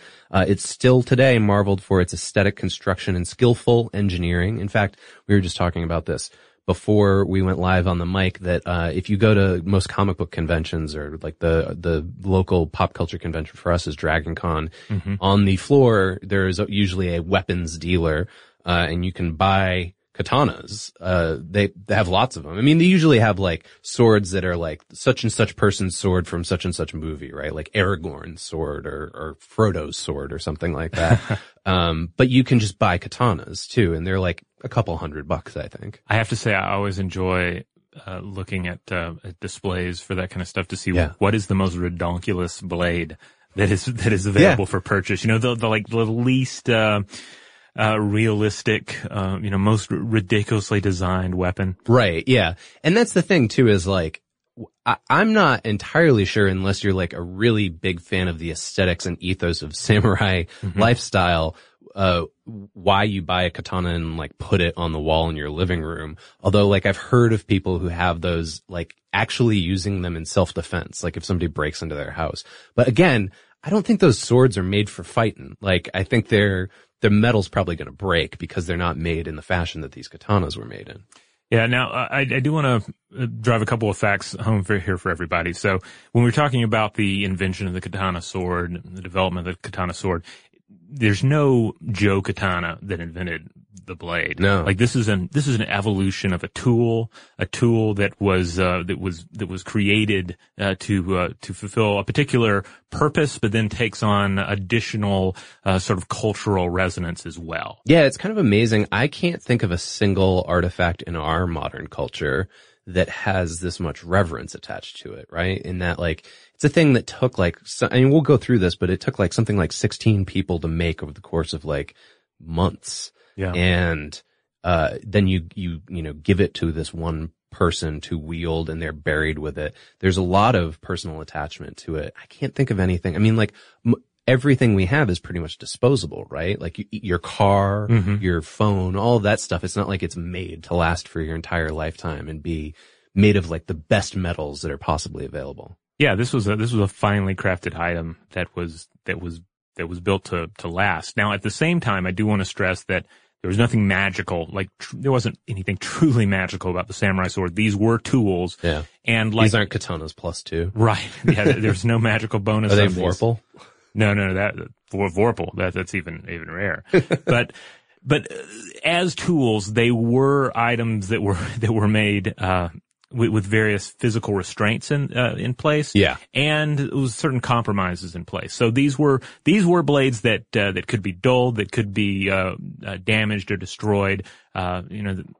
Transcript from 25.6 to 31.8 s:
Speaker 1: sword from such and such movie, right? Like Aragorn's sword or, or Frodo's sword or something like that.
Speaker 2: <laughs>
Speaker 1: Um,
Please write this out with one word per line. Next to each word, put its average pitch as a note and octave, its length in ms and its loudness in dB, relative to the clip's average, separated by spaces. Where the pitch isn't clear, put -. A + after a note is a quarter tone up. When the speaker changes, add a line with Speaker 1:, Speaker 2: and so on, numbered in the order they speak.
Speaker 1:
sword F#2 300 0
from E2+ 160 -6
such F2+ 220 -4
and F2+ 100 -2
such - 200 -6
movie, D#2 380 -10
right? D2 220 -8
Like D#2 200 -10
Aragorn's E2 680 -4
sword D#2+ 460 -6
or, D2 260 -10
or D2+ 260 -12
Frodo's E2+ 560 0
sword C#2 360 -8
or D#2 80 -8
something D#2+ 320 -6
like D#2+ 200 -6
that. E2 280 2
Speaker 2:
<laughs> - 60 -20
Speaker 1:
Um, E2+ 500 0